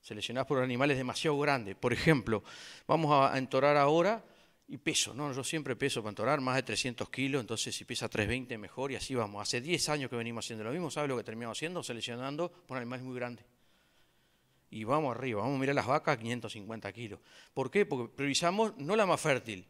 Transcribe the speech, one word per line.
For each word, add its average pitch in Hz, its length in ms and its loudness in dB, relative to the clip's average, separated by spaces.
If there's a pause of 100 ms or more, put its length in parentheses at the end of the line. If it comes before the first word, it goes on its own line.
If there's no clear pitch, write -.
Seleccionás 123 440 -4
por 135 160 2
animales 131 360 4
demasiado 135 400 0
grandes. 135 380 0
Por 123 160 2
ejemplo, 113 520 4 (440)
vamos 156 240 4
a, 135 220 6
a 135 40 0
entorar 135 380 4
ahora 170 480 6 (440)
y 143 100 -10
peso, - 360 0
¿no? 139 200 -4
Yo 127 100 -4
siempre 139 320 -4
peso 127 260 0
para 107 100 -6
entorar, 120 280 2
más 127 160 0
de 131 80 2
trescientos 113 460 -2
kilos, 135 320 0
entonces 110 340 -4
si - 80 -8
pesa 120 240 -6
tres 107 200 2
veinte 120 300 -4
mejor 127 340 -6
y 127 40 -4
así 127 200 -6
vamos. 104 260 -2
Hace 120 180 -2
diez 151 300 -2
años 143 200 -2
que 127 60 -6
venimos 117 300 -6
haciendo 110 180 -8
lo 113 80 -4
mismo, 175 180 -4
¿sabe 147 200 -4
lo 131 80 0
que 110 60 -4
terminamos 113 340 -8
haciendo? 160 260 -6
Seleccionando 131 680 -6
por - 280 -10
animales 123 260 -6
muy 127 120 -8
grandes. 123 300 -6 (1200)
Y 110 160 -10
vamos 135 300 0
arriba, 117 260 -2
vamos 135 160 0
a - 20 0
mirar 135 160 2
las 113 120 2
vacas, 143 300 2
quinientos 113 360 -6
cincuenta 104 400 -10
kilos. 107 260 -10 (340)
¿Por 127 160 -2
qué? 202 160 4
Porque 127 300 -4
priorizamos 175 640 0
no 147 180 -2
la 220 100 6
más 170 140 4
fértil 113 500 0